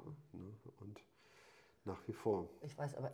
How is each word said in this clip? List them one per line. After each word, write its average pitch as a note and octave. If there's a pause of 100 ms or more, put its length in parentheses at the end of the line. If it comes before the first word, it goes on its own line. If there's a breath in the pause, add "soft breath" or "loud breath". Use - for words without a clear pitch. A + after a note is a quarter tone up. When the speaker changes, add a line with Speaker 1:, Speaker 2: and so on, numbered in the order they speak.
(340)
Speaker 1:
ne? F#2 (300)
Und G2+ (840 soft breath)
nach F#2+
wie G#2+
vor. G2 (140)
Speaker 2:
Ich -
weiß C#3+
aber C3